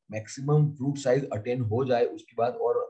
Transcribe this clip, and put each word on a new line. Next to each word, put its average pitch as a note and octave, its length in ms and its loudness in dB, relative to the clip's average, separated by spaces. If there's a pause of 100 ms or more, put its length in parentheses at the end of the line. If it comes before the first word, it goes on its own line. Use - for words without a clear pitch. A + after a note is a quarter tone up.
(120)
maximum C#3 600 2
fruit C#3+ 260 -4
size C3+ 360 2
attain A#2+ 280 -4
हो A#2 240 0
जाए A#2+ 200 2
उसके - 300 -8
बाद A#2 200 -2
और A#2+ 340 0